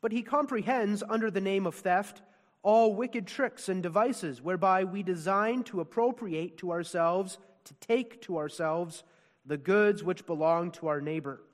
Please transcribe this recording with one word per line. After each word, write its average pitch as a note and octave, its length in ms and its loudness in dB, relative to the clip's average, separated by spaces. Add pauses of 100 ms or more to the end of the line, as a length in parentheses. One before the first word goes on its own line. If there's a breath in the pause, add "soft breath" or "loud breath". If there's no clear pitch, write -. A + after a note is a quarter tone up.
but A3 100 -2
he A3+ 140 -2
comprehends A#3 800 0
under A3 260 -2
the G3 100 -2
name G3 280 0
of D#3+ 80 -6
theft F#3 440 0 (420 soft breath)
all G#3+ 340 6
wicked A#3 320 -4
tricks - 400 -4
and F#3 120 0
devices E3+ 640 0
whereby F#3 400 2
we F#3+ 220 -4
design G3 580 0
to F#3+ 180 -6
appropriate F#3+ 800 -2
to F3+ 140 -4
ourselves, F3 680 0 (240 soft breath)
to - 120 -20
take A#3+ 480 -2
to F3 140 -6
ourselves D#3+ 680 -4 (420 soft breath)
the D3 100 -4
goods G3+ 460 4
which F3 240 -4
belong E3 460 2
to E3 160 -6
our D3 120 0
neighbor C#3+ 400 -6 (140)